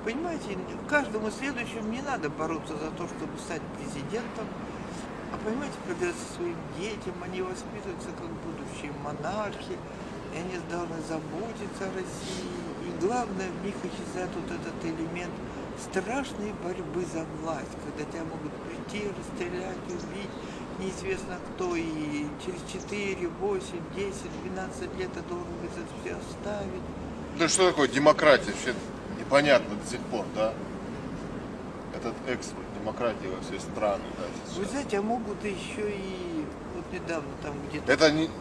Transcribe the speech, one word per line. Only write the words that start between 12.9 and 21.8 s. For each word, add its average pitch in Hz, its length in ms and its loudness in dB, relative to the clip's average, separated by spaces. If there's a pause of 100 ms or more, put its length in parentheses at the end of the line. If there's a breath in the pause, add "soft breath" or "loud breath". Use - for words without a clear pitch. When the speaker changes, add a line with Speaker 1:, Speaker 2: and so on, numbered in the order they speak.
Speaker 1:
главное, 202 440 2
в 175 160 -4
них 202 180 -2
исчезает 180 520 -2
вот 175 160 -2
этот 165 340 -4
элемент 165 480 -2 (480 loud breath)
страшной 208 720 0 (100)
борьбы 175 480 0
за 160 140 -2 (160)
власть, 156 320 -2 (100)
когда 147 280 -4
тебя 165 120 -4
могут 151 300 -4 (100)
прийти, - 460 -4
расстрелять, 180 800 -4
убить, 180 400 -4 (500 loud breath)
неизвестно 185 580 -2 (180)
кто, 180 200 0
и 151 520 0 (180)